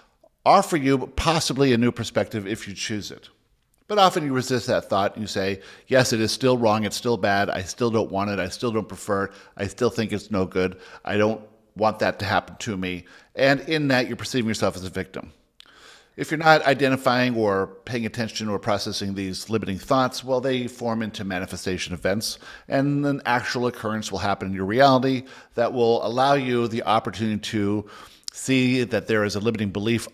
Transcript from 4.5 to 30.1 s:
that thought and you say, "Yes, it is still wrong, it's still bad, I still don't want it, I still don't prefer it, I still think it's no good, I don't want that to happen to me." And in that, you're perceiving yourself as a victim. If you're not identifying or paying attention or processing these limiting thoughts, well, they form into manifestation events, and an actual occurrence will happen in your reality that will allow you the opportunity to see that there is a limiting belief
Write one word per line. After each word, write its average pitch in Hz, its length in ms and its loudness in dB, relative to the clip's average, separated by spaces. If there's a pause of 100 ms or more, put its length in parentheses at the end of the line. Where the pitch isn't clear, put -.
that 98 220 0
thought 101 240 2
and 110 80 -10
you 101 60 -6
say, 98 340 -2 (260)
"Yes, 127 240 4
it 113 80 0
is 110 140 0
still 127 240 2
wrong, 110 260 2
it's 101 140 -4
still 117 200 -2
bad, 101 320 2
I - 120 -2
still 113 300 -2
don't 107 200 0
want 101 200 -2
it, 98 80 -2
I 92 100 -4
still 120 220 -4
don't 107 180 -2
prefer 98 360 -2
it, - 60 -8 (240)
I 98 120 -4
still 117 240 0
think 107 200 -4
it's 101 200 -6
no 95 140 0
good, 92 340 -2 (260)
I 98 100 -2
don't 107 240 2 (380)
want 107 220 0
that 92 200 0
to 101 60 -4
happen 95 320 -2
to 104 180 -6
me." 90 300 -6 (300)
And 135 260 4
in 151 280 0
that, 127 180 2
you're 110 100 -6
perceiving 110 320 -2
yourself 101 260 0
as 92 80 -10
a 92 60 -10
victim. - 420 -8 (840)
If - 140 -8
you're 156 60 0
not 156 260 6
identifying 127 720 2
or 98 320 2 (160)
paying 120 220 -4
attention 110 420 -6
or 101 100 -2
processing 101 560 -2
these 95 360 -6
limiting 98 280 -2
thoughts, 127 460 0
well, 127 160 0
they 127 260 -2
form 113 380 -4
into 104 220 -8
manifestation 92 680 -6
events, 92 460 -2 (300)
and 143 360 0
an 143 200 -2
actual 123 420 0
occurrence 110 440 -4
will 92 80 -4
happen 98 280 -2
in 95 80 -4
your 95 100 -2
reality 131 600 4 (300)
that 117 180 0
will 117 300 4
allow 127 300 2
you 123 360 0
the 113 140 -4
opportunity 107 560 0 (120)
to 104 340 0 (460)
see 127 520 2
that 101 240 -2
there 107 160 2
is 101 120 0
a 101 40 -2
limiting 107 300 0
belief 107 440 0